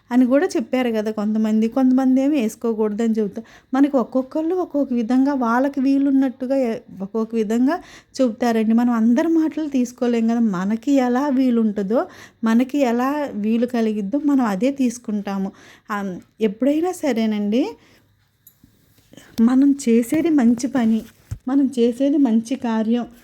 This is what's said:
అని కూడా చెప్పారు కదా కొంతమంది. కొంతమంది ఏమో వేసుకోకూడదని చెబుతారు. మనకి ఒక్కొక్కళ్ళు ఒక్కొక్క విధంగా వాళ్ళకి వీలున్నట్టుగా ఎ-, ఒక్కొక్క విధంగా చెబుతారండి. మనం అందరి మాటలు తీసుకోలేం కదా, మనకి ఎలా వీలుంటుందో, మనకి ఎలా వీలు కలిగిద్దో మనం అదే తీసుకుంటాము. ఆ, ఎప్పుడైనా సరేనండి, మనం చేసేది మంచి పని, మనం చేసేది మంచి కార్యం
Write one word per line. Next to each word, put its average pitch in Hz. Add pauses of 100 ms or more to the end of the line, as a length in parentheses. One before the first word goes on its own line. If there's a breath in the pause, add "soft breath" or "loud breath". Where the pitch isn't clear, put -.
(120)
అని 254
కూడా 277
చెప్పారు 254
కదా 220
కొంతమంది. 220
కొంతమంది 262
ఏమో 285
వేసుకోకూడదని 220
చెబుతారు. 214 (280 loud breath)
మనకి 277
ఒక్కొక్కళ్ళు 262
ఒక్కొక్క 294
విధంగా 262
వాళ్ళకి 262
వీలున్నట్టుగా 269
ఎ-, 233 (200)
ఒక్కొక్క 220
విధంగా 240 (380 loud breath)
చెబుతారండి. 226
మనం 240
అందరి 240
మాటలు 311
తీసుకోలేం 247
కదా, 233 (140)
మనకి 220 (140)
ఎలా 247
వీలుంటుందో, 233 (420 loud breath)
మనకి 247
ఎలా 240 (380)
వీలు 226
కలిగిద్దో 220
మనం 277
అదే 202
తీసుకుంటాము. 208 (420 loud breath)
ఆ, 214 (460)
ఎప్పుడైనా 285
సరేనండి, 220 (1800 soft breath)
మనం 262 (120)
చేసేది 240
మంచి 247
పని, 226 (460 loud breath)
మనం 269 (140)
చేసేది 254
మంచి 233
కార్యం 226 (180 loud breath)